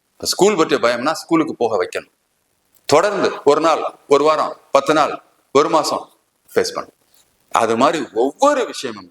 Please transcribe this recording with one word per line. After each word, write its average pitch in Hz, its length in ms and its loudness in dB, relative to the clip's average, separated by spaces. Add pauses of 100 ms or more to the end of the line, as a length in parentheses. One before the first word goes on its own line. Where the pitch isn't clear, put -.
இப்ப - 200 -14
ஸ்கூல் 202 300 2
பற்றிய 156 240 0
பயம்னா 120 320 0
ஸ்கூலுக்கு 160 440 -2
போக 117 200 -2
வைக்கணும், 90 360 -6 (760)
தொடர்ந்து 180 400 2 (160)
ஒரு 147 160 4
நாள், 156 220 0 (260)
ஒரு 143 160 4
வாரம், 147 280 0 (180)
பத்து 139 240 2
நாள், 147 200 0 (400)
ஒரு 151 140 4
மாசம் 147 360 -2 (460)
ஃபேஸ் 95 240 -2
பண்ணணும். - 240 -12 (560)
அது 113 220 0
மாதிரி 151 240 2 (120)
ஒவ்வொரு 190 540 0
விஷயமும் 107 440 -12